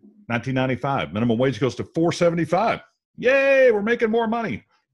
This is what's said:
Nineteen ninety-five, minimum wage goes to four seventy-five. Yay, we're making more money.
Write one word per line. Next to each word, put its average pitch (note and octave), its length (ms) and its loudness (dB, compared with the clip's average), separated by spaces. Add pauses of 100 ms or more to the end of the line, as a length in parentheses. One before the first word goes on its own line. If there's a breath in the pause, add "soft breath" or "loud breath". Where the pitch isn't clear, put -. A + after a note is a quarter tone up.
(280)
Nineteen A#2 280 -4
ninety-five, C3 580 -2
minimum A2+ 240 0
wage B2+ 240 0
goes B2+ 140 -2
to G#2+ 100 -8 (100)
four E3 160 0
seventy-five. E3+ 720 0 (360)
Yay, C4+ 540 4
we're G#3 100 0
making A#3 300 0
more A#3 160 0
money. G#3+ 380 -4 (280)